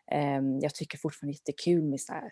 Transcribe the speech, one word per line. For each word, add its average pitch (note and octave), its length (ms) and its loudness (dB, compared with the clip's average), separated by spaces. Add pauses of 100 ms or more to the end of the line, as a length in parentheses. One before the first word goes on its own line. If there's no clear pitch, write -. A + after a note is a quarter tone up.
(100)
ehm, C3+ 500 2
jag D3 140 0
tycker D3+ 240 -8
fortfarande D3 340 -4
jättekul D#3+ 500 2
med C#3 180 0
så - 120 -8
här, - 200 -8